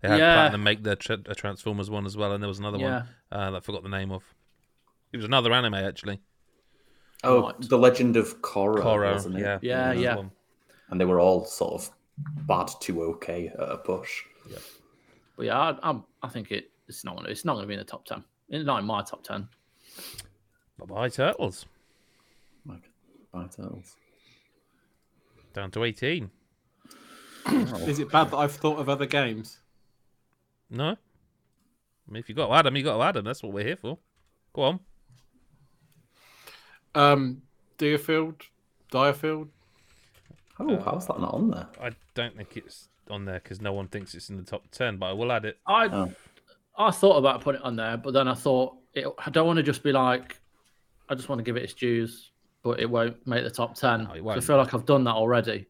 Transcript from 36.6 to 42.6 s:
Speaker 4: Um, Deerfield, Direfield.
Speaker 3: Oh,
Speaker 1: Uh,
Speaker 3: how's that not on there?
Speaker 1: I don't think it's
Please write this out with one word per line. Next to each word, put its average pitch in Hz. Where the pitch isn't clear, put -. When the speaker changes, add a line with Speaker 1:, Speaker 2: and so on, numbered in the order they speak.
Speaker 4:
Um, 143
Deerfield, 156
Direfield. 151
Speaker 3:
Oh, 277
Speaker 1:
Uh, -
Speaker 3:
how's 180
that -
not -
on 214
there? -
Speaker 1:
I 123
don't 120
think 104
it's -